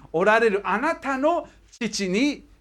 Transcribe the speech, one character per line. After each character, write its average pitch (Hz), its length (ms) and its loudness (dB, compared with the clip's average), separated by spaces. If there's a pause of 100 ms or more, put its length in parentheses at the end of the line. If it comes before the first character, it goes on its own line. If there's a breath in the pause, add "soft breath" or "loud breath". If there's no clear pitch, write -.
(120)
お 165 120 0
ら 214 160 4
れ 233 120 4
る 196 120 -2
あ 190 140 -2
な 302 180 -2
た 269 220 -6
の 302 320 0 (220 loud breath)
父 214 380 -6
に 247 380 -2 (140)